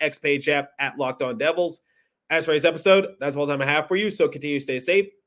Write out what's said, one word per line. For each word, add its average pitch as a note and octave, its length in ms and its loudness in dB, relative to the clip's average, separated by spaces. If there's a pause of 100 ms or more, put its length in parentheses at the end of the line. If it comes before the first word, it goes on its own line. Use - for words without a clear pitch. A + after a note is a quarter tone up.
X D3+ 160 -2
Page C#3+ 320 -2
app C#3+ 300 0
at C3+ 180 -4
Locked C3 240 -4
On B2+ 160 -4
Devils. E3 440 -2 (500)
As D#3+ 140 0
for D#3+ 60 0
today's D3+ 140 2
episode, F#3+ 540 4
that's C#3 160 -4
all C#3+ 100 0
the C#3+ 80 0
time C#3 80 -2
I C3+ 40 -2
have D3+ 220 0
for F#3 100 0
you. G#3 120 0
So E3+ 180 2
continue C#3+ 300 -4
to C3+ 60 -6
stay C3 160 -4
safe. F#3+ 280 0 (200)